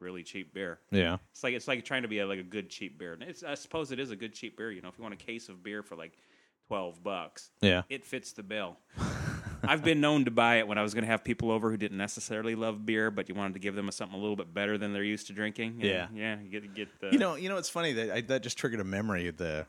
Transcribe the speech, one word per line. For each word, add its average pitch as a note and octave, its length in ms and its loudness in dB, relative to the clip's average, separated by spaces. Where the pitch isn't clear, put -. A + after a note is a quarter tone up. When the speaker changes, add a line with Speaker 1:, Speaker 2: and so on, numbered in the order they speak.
Speaker 1:
really F2+ 220 -8
cheap - 320 -10
beer." F2+ 240 -4
Speaker 2:
Yeah. F2+ 280 6
Speaker 1:
It's - 140 -12
like, B2 80 2
it's B2 160 -4
like B2 160 0
trying C3 180 -2
to A#2 60 -4
be G#2+ 120 -2
a, G2 60 0
like, G2 120 -2
a F#2 40 -6
good F#2+ 280 -6
cheap D#2 280 -10
beer. E2+ 140 -8
And E2 100 -12
it's, E3+ 220 -14
I D3 80 -4
suppose D3 400 -6
it B2+ 80 -4
is C3+ 100 -4
a G#2+ 60 -6
good A2 160 -8
cheap - 240 -12
beer. A2+ 160 -6
You F#2 80 -10
know, F2 80 -12
if F#2 80 -16
you A2+ 60 -16
want G#2+ 100 -8
a G2 60 -12
case A2+ 320 -10
of F2+ 120 -16
beer G#2 200 -8
for, - 120 -14
like, E2 220 -14
twelve F2+ 360 -4
bucks, F2+ 480 -6
Speaker 2:
Yeah. F2+ 260 8
Speaker 1:
it C3+ 160 -8
fits - 280 -8
the A2 100 -12
bill. F#2+ 340 -6
Speaker 2:
<laughs> - 680 -4
Speaker 1:
I've D3 200 4
been D#3 200 6
known D3 240 6
to A#2+ 40 4
buy A#2 260 8
it A2 120 6
when G#2 80 2
I G#2+ 60 4
was G#2 100 2
gonna A2 140 2
have A2+ 180 4
people A#2 260 2
over A2 200 4
who A2 80 0
didn't G2 180 -2
necessarily G#2+ 580 -2
love A2 300 -2
beer, A2 260 4
but G2 160 -2
you F2+ 80 -6
wanted G2 200 -2
to G2 40 -8
give F#2+ 160 -2
them G2+ 160 -2
something G2 280 -8
a - 20 -4
little G#2 160 0
bit E2+ 160 -8
better G2+ 240 2
than G2+ 160 -2
they're G2+ 100 0
used G#2 260 -2
to G#2 40 -12
drinking. G#2+ 480 -4
And - 40 -2
Speaker 2:
Yeah. F#2 300 2
Speaker 1:
yeah, G#2+ 280 -4
you F#2+ 80 -14
get, G#2 140 -8
you G2+ 40 -14
get G2 320 -10
the - 100 -6
Speaker 2:
You C#4 80 6
know, F3+ 180 2
you F#3 120 -6
know, G3 80 -2
it's E3+ 140 -4
funny E3 240 0
that A2+ 200 0
I, A#2 60 0
that B2 220 0
just - 160 -6
triggered A2+ 220 -2
a F#2+ 40 0
memory F#2+ 440 0
of D#2+ 100 -8
the, D#2 300 -2